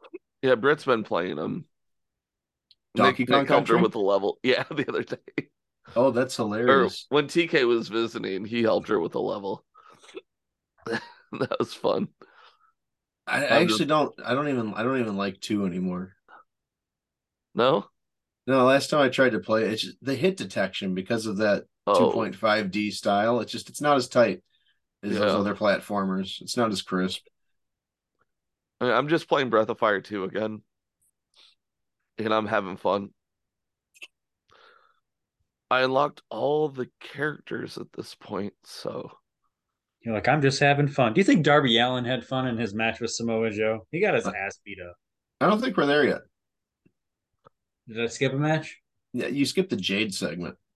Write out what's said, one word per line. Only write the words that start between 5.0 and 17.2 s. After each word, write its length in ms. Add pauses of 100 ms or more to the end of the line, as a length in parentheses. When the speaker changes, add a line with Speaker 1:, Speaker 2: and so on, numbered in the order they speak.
Speaker 1:
day. 140 (800)
Speaker 2:
Oh, 140
that's 300
Speaker 1:
Or 60
Speaker 2:
hilarious. 640
Speaker 1:
when 180
T 200
K 160
was 260
visiting, 540
he 200
helped 260
her 100
with 140
a 60
level. 440 (1200)
<laughs> 20 (420)
That 280
was 160
fun. 320 (1200)
Speaker 2:
I, 180
I 120
Speaker 1:
I'm 60
Speaker 2:
actually 140
Speaker 1:
just 120
Speaker 2:
don't, 240 (120)
I 80
don't 140
even, 260
I 80
don't 180
even 160
like 260
two 260
anymore. 480 (1400)